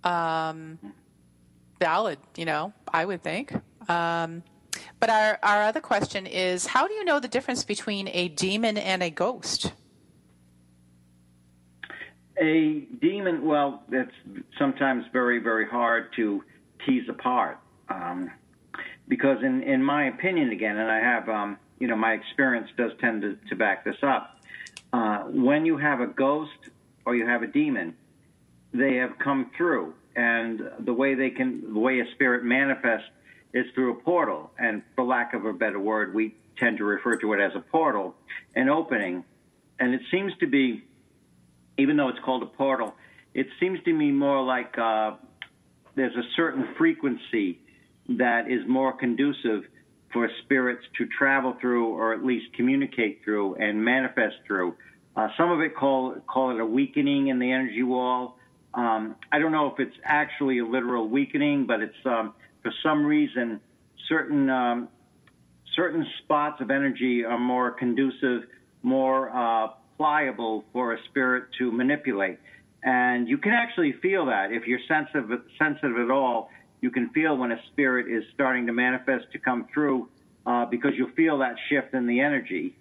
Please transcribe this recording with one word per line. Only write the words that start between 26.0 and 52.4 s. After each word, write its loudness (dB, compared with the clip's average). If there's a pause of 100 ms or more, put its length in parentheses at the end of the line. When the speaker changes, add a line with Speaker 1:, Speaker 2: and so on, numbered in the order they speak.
Speaker 2:
a 0
ghost 0 (540)
or 2
you 2
have 0
a -4
demon, 0 (760)
they 2
have -2
come -2
through, 0 (220)
and 0 (100)
the -2
way 2
they 0
can, -4
the 0
way 2
a -6
spirit 2
manifests 0 (460)
is 0
through 0
a -4
portal. -2
And -2 (120)
for 0
lack 0
of -4
a -2
better -2
word, 0
we -2 (220)
tend 0
to -2
refer 0
to 0
it 2
as 2
a -6
portal, 0 (420)
an 4
opening. 0 (560)
And 2
it -2 (100)
seems 0
to 2
be, 2 (920)
even 4
though 4
it's -6
called 0
a -8
portal, 0 (400)
it 0 (120)
seems 0
to 4
me 4
more 4
like, -2
uh, 2 (840)
there's 0
a -2 (120)
certain -2
frequency 0 (500)
that 2
is 0
more 2
conducive 0 (480)
for 0 (140)
spirits 0 (140)
to -2
travel 2
through, 2
or 0
at -4
least -2